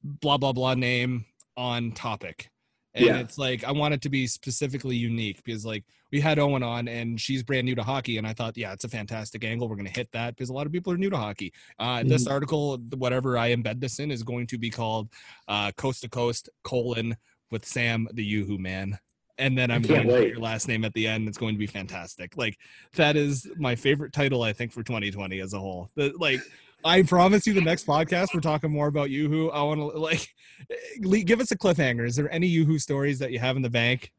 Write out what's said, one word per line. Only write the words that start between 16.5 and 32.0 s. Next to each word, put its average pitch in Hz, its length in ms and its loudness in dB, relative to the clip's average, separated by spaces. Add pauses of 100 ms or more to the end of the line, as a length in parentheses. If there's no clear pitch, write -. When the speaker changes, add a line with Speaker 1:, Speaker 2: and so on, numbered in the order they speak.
Speaker 1:
colon, 117 540 0 (340)
with 110 140 -6
Sam 117 480 0
the 113 120 -4
Yoo-Hoo 101 340 0
Man. 95 400 -4 (420)
And 131 160 2
then 123 140 2
Speaker 2:
I 117 60 2
Speaker 1:
I'm 117 60 2
Speaker 2:
can't - 60 0
Speaker 1:
going 113 200 6
to 120 60 6
put 123 60 6
Speaker 2:
wait. 107 100 6
Speaker 1:
your 120 100 -8
last 113 260 -2
name 110 180 0
at 107 100 -2
the 110 120 0
end. 110 220 0
It's 98 100 -8
going 110 160 -2
to 104 40 -4
be 104 100 -2
fantastic. 90 680 -10
Like, 113 220 -2 (360)
that 151 220 6
is 143 300 0 (100)
my 127 200 0
favorite 143 360 0
title, 135 300 2
I 110 100 0
think, 117 200 -6
for 113 100 -8
twenty 107 300 -2
twenty 95 280 -6
as 95 120 -8
a 98 80 -6
whole. 92 340 -8
The, 143 240 0
like, 139 220 0 (440)
I 180 180 8
promise 180 440 6
you 214 60 4
the 196 80 4
next 165 260 2
podcast, 165 480 2
we're 170 60 2
talking 151 320 0
more 147 160 2
about 143 220 0
Yoo-Hoo. 151 400 0
I 147 120 0
wanna, 151 240 0
like, 156 400 -2 (720)
le-, 196 200 4
give 208 200 6
us 247 120 0
a 208 40 0
cliffhanger. 139 500 2